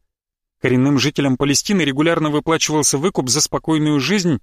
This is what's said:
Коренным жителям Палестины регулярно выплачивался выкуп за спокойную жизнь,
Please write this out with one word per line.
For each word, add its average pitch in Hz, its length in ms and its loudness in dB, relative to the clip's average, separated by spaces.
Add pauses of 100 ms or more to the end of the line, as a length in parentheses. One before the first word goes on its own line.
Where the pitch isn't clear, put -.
(600)
Коренным 131 380 2
жителям 139 380 0
Палестины 143 460 0
регулярно 151 480 0
выплачивался 151 640 0
выкуп 151 320 -2
за 147 140 0
спокойную 151 580 0
жизнь, 170 420 0